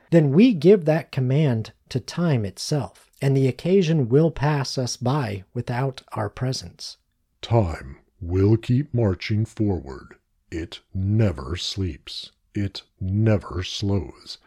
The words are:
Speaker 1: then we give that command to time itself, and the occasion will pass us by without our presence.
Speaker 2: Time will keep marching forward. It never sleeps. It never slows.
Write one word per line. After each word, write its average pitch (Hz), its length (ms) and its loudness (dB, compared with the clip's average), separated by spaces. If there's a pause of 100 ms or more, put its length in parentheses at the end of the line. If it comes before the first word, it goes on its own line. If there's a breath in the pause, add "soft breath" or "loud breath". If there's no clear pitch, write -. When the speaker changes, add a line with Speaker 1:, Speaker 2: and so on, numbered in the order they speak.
Speaker 1:
then 156 220 4
we 220 220 6
give 170 320 4
that 156 260 0
command 131 600 0 (160)
to 131 100 -4
time 147 460 0
itself, - 640 -6 (100)
and 139 140 2
the 135 120 4
occasion 160 600 2
will 147 240 4
pass 143 460 -2
us 127 180 -4
by 117 480 -2 (100)
without 131 480 -4 (120)
our 104 160 -4
presence. - 680 -8 (440)
Speaker 2:
Time 82 560 -2 (220)
will 95 360 2
keep 123 380 0
marching 107 520 0
forward. 73 720 -4 (340)
It 82 300 -10 (140)
never 95 640 0
sleeps. - 760 -8 (220)
It 101 300 -6 (160)
never 98 640 0
slows. - 840 -4